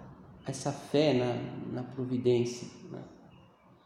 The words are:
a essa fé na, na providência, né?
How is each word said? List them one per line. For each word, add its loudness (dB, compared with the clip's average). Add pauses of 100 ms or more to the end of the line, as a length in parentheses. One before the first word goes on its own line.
(460)
a -6
essa -4
fé 4
na, -2
na -6
providência, 2 (240)
né? -10 (840)